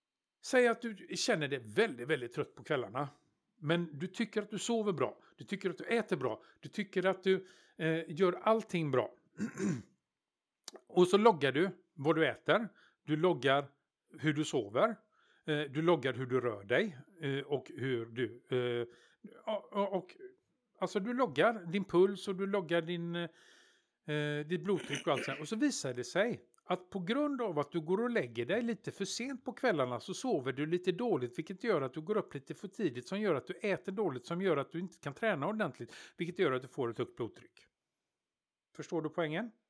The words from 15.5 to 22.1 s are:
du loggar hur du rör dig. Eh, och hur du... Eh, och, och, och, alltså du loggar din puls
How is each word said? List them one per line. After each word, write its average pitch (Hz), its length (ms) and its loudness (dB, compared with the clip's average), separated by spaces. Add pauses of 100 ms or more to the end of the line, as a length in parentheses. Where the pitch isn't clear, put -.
du 143 220 -4
loggar 147 300 4
hur 127 140 -6
du 123 140 2
rör 107 240 -4
dig. 135 340 0 (220)
Eh, 139 180 -2
och 139 360 -4
hur 123 320 -2
du... 117 420 -4
Eh, 123 380 0 (680)
och, - 180 -8
och, 202 200 0
och, - 240 -4 (640)
alltså 190 220 -2
du 240 140 -2
loggar 208 520 2
din 185 180 -2
puls 190 440 4